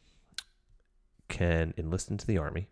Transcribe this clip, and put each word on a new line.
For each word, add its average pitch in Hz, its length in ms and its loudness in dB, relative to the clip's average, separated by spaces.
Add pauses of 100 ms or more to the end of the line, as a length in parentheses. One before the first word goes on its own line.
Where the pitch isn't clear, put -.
(1300)
can 82 500 2
enlist 82 320 -2
into 101 160 -4
the 107 120 2
Army 80 340 -2